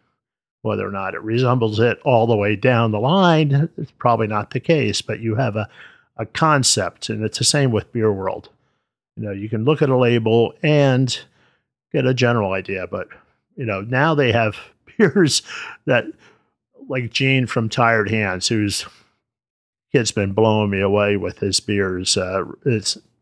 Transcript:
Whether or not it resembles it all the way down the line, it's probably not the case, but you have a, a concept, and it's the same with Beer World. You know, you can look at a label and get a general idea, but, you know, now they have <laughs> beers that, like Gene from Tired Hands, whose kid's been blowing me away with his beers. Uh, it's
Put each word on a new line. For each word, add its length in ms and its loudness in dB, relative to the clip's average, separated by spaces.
Whether 260 -2
or 40 -8
not 220 -6
it 80 -10
resembles 580 0
it 240 2
all 220 4
the 100 2
way 200 0
down 340 2
the 100 -2
line, 760 2
it's 140 -12
probably 340 0
not 240 -4
the 100 -6
case, 400 0
but 200 -8
you 160 -4
have 200 -2
a, 140 -4
a 80 -8
concept, 840 0
and 160 -6
it's 140 -6
the 60 -4
same 260 2
with 240 -2
Beer 180 2
World. 380 -6
You 100 -10
know, 60 -8
you 160 -8
can 160 -4
look 200 2
at 80 2
a 40 4
label 680 4
and 520 4
get 140 0
a 80 0
general 380 0
idea, 340 -6
but, 220 -8
you 80 -10
know, 180 -4
now 340 0
they 160 2
have 260 0
<laughs> 200 -14
beers 460 4
that, 200 2
like 220 -6
Gene 340 0
from 240 -2
Tired 400 2
Hands, 380 -2
whose 400 -2
kid's 200 0
been 200 -4
blowing 400 0
me 100 -2
away 340 0
with 220 -6
his 220 -4
beers. 580 -4
Uh, 260 -2
it's 320 -2